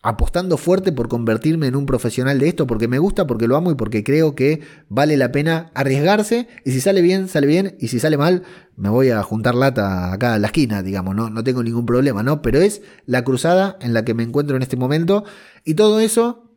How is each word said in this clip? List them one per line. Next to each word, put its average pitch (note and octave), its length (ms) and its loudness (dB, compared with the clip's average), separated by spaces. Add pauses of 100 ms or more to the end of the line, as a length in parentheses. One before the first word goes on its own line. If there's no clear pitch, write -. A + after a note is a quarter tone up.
apostando F3 520 0
fuerte F#3+ 340 0
por C3+ 160 -4
convertirme B2 580 0
en B2+ 100 0
un C#3+ 100 -2
profesional B2+ 520 0
de C#3+ 100 2
esto, D#3+ 180 0
porque A2+ 220 -2
me B2 100 0
gusta, D#3+ 280 0
porque A2+ 220 0
lo C3 80 4
amo F3 140 2
y D#3+ 40 2
porque A2 300 -4
creo D3+ 300 2
que D3 260 0 (300)
vale C#3+ 260 2
la B2+ 160 2
pena D#3+ 420 -2
arriesgarse, G3 720 0 (160)
y - 100 -2
si C3 100 0
sale G3 180 2
bien, F#3 260 2
sale D3 200 0
bien, F3+ 340 0
y A#2 80 -6
si A#2+ 100 -2
sale D3+ 200 0
mal, F3 240 2 (340)
me G2+ 140 -2
voy C3 180 4
a G#2+ 140 2
juntar A2 320 -2
lata G2 580 0
acá A#2 220 0
a G#2+ 40 0
la G#2 100 0
esquina, A2 340 0
digamos, F#2+ 340 -4
no, A2+ 140 -2
no A2 120 -6
tengo B2 200 -2
ningún A#2 240 -2
problema, A#2+ 360 0
¿no? D3+ 200 0
Pero B2 180 2
es G3+ 220 0 (240)
la B2 180 -2
cruzada E3+ 560 0
en A#2 140 -2
la A2+ 100 0
que A#2 80 -2
me A#2 120 -2
encuentro C#3 320 -2
en C3 60 0
este B2+ 140 -4
momento, E3+ 480 0 (400)
y D#3 80 -2
todo G#3+ 280 4
eso A#3 560 0